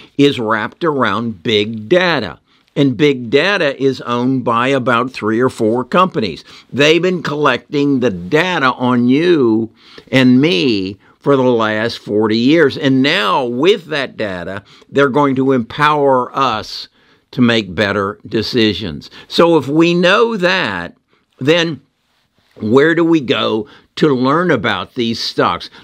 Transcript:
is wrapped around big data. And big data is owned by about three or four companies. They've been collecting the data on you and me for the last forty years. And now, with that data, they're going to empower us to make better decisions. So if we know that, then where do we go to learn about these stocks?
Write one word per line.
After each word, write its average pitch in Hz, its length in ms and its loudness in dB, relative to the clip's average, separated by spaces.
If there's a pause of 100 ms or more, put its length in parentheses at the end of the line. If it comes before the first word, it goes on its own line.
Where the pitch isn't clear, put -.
(180)
is 139 200 2
wrapped 110 460 -4
around 117 580 -2
big 107 460 -2
data. 151 500 0 (380)
And 135 220 2
big 127 320 0
data 151 520 0
is 135 200 0
owned 123 420 -2
by 120 240 0
about 127 460 0
three 110 260 -2
or 131 80 2
four 120 380 -2
companies. 143 580 -2 (300)
They've 160 280 2
been 180 220 -2
collecting 143 760 0
the 123 80 2
data 135 640 -2
on 123 340 0
you 127 600 2 (420)
and 127 300 6
me 123 560 0 (280)
for 139 100 4
the 131 60 2
last 113 560 0
forty 110 400 0
years. 135 400 2
And 135 240 0
now, 170 440 0
with 156 420 0
that 131 280 -6
data, 95 480 -8 (280)
they're 139 180 2
going 135 280 0
to 135 160 0
empower 139 840 0
us 117 500 -4 (440)
to 127 100 -2
make 117 320 2
better 101 540 -2
decisions. 107 840 -2 (180)
So 170 300 2
if 127 100 -2
we 170 280 2
know 214 420 2
that, 151 580 -4 (440)
then 160 420 0 (800)
where 135 320 4
do 165 100 2
we 165 180 2
go 110 460 -2 (280)
to 147 200 2
learn 151 360 0
about 104 420 -4
these 117 260 -4
stocks? 101 520 -4 (120)